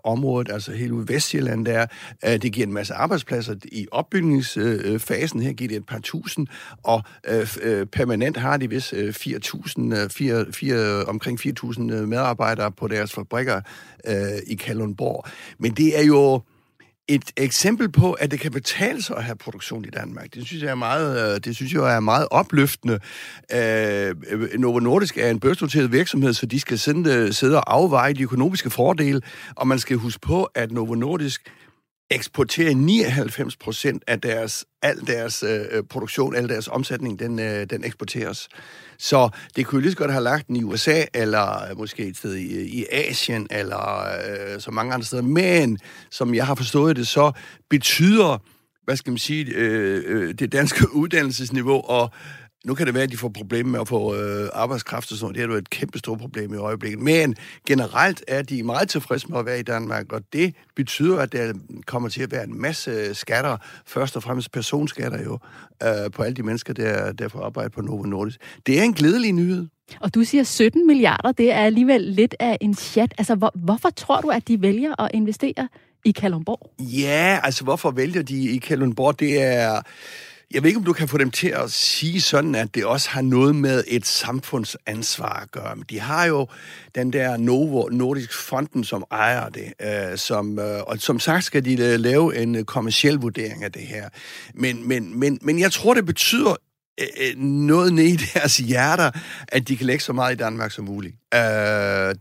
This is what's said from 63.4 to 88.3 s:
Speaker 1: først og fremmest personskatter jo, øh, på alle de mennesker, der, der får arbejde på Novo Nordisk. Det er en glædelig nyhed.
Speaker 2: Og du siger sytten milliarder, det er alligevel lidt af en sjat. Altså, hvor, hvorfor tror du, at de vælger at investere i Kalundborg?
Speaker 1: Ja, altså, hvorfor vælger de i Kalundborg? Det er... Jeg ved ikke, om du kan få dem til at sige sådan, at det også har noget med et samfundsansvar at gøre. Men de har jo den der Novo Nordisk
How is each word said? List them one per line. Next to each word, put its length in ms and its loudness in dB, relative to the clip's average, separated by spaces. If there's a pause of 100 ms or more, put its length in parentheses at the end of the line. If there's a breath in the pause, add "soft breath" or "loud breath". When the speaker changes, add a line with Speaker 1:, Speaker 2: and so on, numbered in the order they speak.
Speaker 1:
først 280 -4
og 80 -6
fremmest 280 -6
personskatter 720 -4
jo, 160 -6 (440 loud breath)
øh, 280 0
på 120 -6
alle 120 -2
de 80 -8
mennesker, 300 -6
der, 380 -2
der 160 -8
får 180 -10
arbejde 240 -8
på 120 -8
Novo 220 -6
Nordisk. 360 -4 (260 loud breath)
Det 140 4
er 40 6
en 100 4
glædelig 400 4
nyhed. 340 0 (320 loud breath)
Speaker 2:
Og 160 -4
du 80 6
siger 200 4
sytten 440 4
milliarder, 440 6
det 200 4
er 80 2
alligevel 420 6
lidt 380 2
af 220 0
en 140 2
sjat. 420 0
Altså, 180 2
hvor, 200 2
hvorfor 340 2
tror 320 0
du, 80 0
at 180 0
de 140 2
vælger 400 0
at 120 0
investere 560 -2 (360 soft breath)
i 60 8
Kalundborg? 680 -2
Speaker 1:
Ja, 640 2
altså, 200 -2
hvorfor 280 0
vælger 300 0
de 280 -2
i 80 0
Kalundborg? 600 2
Det 220 2
er... 400 2 (720 loud breath)
Jeg 100 0
ved 60 8
ikke, 80 4
om 60 0
du 100 2
kan 140 0
få 100 -2
dem 140 2
til 160 -2
at 240 -2
sige 500 0
sådan, 340 2
at 200 -2
det 100 0
også 240 0
har 120 -2
noget 340 6
med 320 2
et 180 -2
samfundsansvar 1400 -4
at 80 -20
gøre. 240 -10
Men 140 -14
de 100 -8
har 260 0
jo 220 2 (480 loud breath)
den 180 0
der 240 0
Novo 540 2
Nordisk 420 0